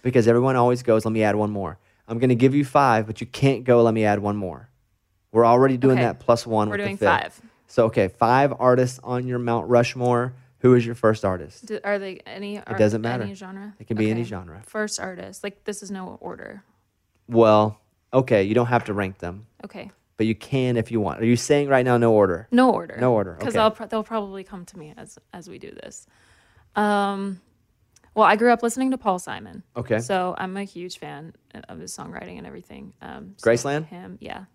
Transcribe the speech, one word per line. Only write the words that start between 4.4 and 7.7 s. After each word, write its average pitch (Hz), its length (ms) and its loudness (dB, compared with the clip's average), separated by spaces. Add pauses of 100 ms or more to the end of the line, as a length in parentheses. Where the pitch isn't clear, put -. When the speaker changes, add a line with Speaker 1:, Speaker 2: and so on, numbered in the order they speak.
Speaker 1:
We're 113 140 4
already 127 320 4
doing 131 200 4
Speaker 2:
Okay. 123 60 2
Speaker 1:
that 117 160 -4
plus - 280 2
one 107 220 0
Speaker 2:
We're 104 80 -4
Speaker 1:
with 202 80 -4
Speaker 2:
doing 196 100 -6
Speaker 1:
the - 100 -16
fifth. - 40 4
Speaker 2:
five. - 320 -4 (260)
Speaker 1:
So, 117 180 2